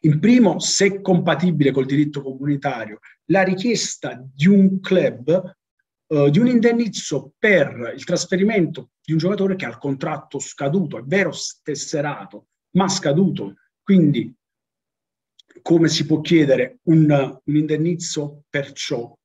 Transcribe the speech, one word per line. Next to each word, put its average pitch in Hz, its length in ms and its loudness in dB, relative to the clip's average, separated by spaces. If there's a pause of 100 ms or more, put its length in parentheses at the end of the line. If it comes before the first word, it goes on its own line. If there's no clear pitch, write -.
In 151 140 4
primo, 214 420 4
se 196 420 0
compatibile 156 680 2
col 131 120 0
diritto 143 380 -2
comunitario, 131 760 -6 (260)
la 190 160 2
richiesta 185 760 -4
di 135 300 0
un 190 320 6
club, 156 760 0 (520)
eh, 147 240 2
di 151 80 4
un 240 80 4
indennizzo 233 920 0
per 131 560 2
il - 80 -16
trasferimento 185 920 -2 (120)
di 151 80 -4
un 160 60 2
giocatore 190 380 -2
che 139 100 -10
ha - 20 -10
il 113 80 -14
contratto 143 600 -8
scaduto, 147 600 -4
è 120 40 -12
vero 170 300 -2
stesserato, 139 1120 -10 (240)
ma 185 180 2
scaduto, 147 680 -2 (260)
quindi 151 520 2 (1300)
come 165 280 2
si 147 180 -2
può 156 160 0
chiedere 135 600 2
un, 156 260 6 (340)
un 147 120 -2
indennizzo 151 920 -4
per 139 240 -8
ciò? 120 420 -8 (100)